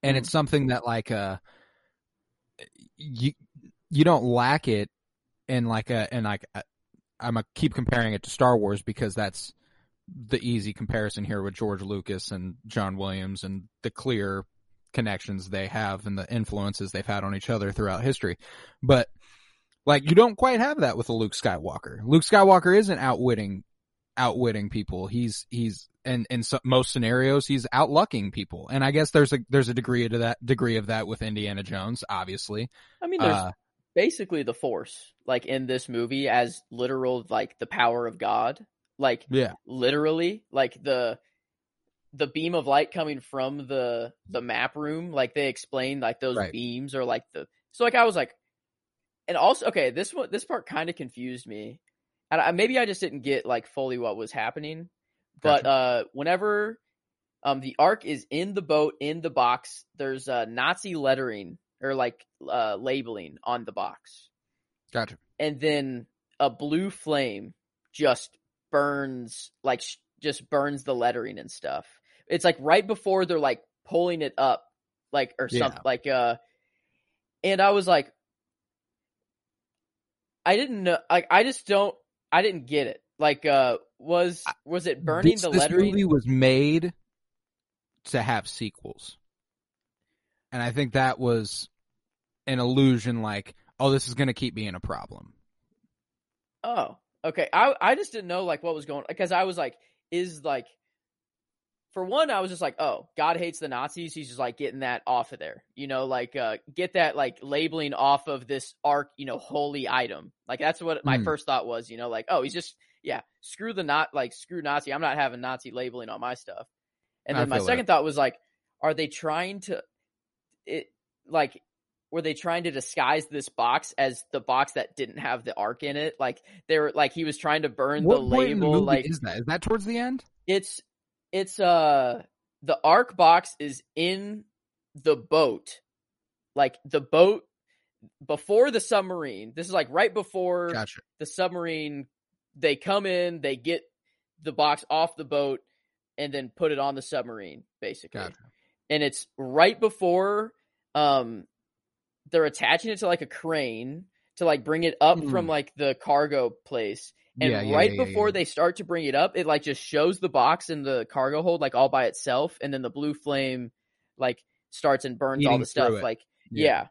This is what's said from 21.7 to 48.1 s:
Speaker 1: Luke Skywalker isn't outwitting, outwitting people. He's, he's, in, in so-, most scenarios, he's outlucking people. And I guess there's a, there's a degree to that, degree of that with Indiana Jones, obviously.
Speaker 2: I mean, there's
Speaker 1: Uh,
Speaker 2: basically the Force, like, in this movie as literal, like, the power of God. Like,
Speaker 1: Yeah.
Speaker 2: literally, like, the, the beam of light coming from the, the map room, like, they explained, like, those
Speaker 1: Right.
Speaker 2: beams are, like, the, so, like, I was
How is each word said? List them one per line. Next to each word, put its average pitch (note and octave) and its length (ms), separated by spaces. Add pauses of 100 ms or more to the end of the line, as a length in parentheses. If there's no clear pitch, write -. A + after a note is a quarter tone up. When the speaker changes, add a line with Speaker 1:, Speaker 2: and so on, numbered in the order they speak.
Speaker 1:
Luke D3+ 180
Skywalker F#3+ 540
isn't G3+ 220
outwitting, A2+ 680 (520)
outwitting A2+ 540
people. F#2+ 360
He's, A2+ 440
he's, A2+ 380 (160)
in, B2 260
in A#2+ 120
so-, C3 220
most B2+ 280
scenarios, C3 540
he's C3 260
outlucking C3+ 600
people. - 400
And C3+ 100
I C3+ 100
guess D3+ 180
there's D3 220
a, C#3+ 60 (120)
there's C3 180
a A#2+ 60
degree A#2+ 340
to A2+ 100
that, A#2 260
degree A#2+ 320
of G#2 100
that A2 200
with G#2+ 140
Indiana G#2 420
Jones, G2+ 460
obviously. G2 640 (320)
Speaker 2:
I E4+ 60
mean, F4 120
there's G#2+ 160
Speaker 1:
Uh, F#2 160 (420)
Speaker 2:
basically F#3 480
the A#2 120
Force, - 580 (140)
like, B2+ 180
in C3 220
this B2+ 220
movie B2+ 420
as B2 400
literal, B2+ 580
like, A2 300
the A#2 80
power A#2+ 400
of A2+ 100
God. A2+ 480 (340)
Like, C3 320
Speaker 1:
Yeah. B2+ 220 (140)
Speaker 2:
literally, D#3 840
like, B2+ 320
the, B2 360 (920)
the D3 140
beam D#3+ 280
of D3+ 120
light C#3+ 260
coming D3+ 280
from C3+ 460
the, A#2+ 480 (140)
the A#2+ 120
map A#2+ 360
room, D#3+ 360
like, C3+ 220
they C#3+ 140
explained, C3 520
like, A#2+ 200
those B2+ 180
Speaker 1:
Right. F#2+ 140
Speaker 2:
beams A#2+ 420
are, C3 100
like, A#2 280
the, D2 140 (260)
so, - 120
like, A#3 100
I A#3 100
was G#3+ 120